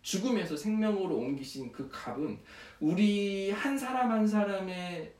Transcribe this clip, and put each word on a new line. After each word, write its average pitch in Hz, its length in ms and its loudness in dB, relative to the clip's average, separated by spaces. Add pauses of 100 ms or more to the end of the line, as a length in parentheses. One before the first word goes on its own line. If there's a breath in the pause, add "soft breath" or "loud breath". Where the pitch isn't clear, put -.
죽음에서 185 540 0
생명으로 208 600 2
옮기신 131 540 -4
그 - 180 -8
값은, - 500 -6 (420 loud breath)
우리 196 720 4
한 277 260 0
사람 254 320 0
한 214 160 4
사람의 185 920 0